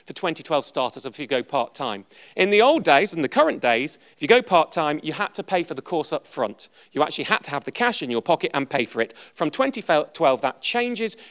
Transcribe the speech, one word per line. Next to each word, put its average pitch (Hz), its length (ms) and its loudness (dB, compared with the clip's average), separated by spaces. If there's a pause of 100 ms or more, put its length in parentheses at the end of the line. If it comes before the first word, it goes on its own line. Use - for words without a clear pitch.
for - 60 -14
twenty - 320 -4
twelve 147 220 0
starters 127 400 -4
if 120 120 -12
you 143 100 -10
go 127 160 0
part-time. 127 640 -4 (300)
In 190 140 2
the 208 120 6
old 277 220 4
days, 160 300 4
in 165 80 -2
the - 80 0
current 302 320 2
days, 123 360 0 (160)
if - 80 -20
you 143 60 -2
go 240 140 6
part-time, 160 600 0
you 151 120 -6
had 196 220 -4
to 196 80 -8
pay 180 200 0
for 160 120 -10
the 131 60 -10
course 156 300 -4
up 151 160 -4
front. 110 400 -6 (240)
You - 120 0
actually 165 220 -2
had 214 180 0
to - 80 -12
have 143 120 -6
the 139 80 -10
cash 240 320 0
in 127 80 -4
your 117 100 0
pocket 165 320 0
and 139 160 -2
pay 135 140 0
for 113 180 -2
it. 113 120 -4 (200)
From 156 160 -2
twenty 262 320 -2
twelve, 151 600 2
that 131 200 -4
changes. 240 540 -4 (160)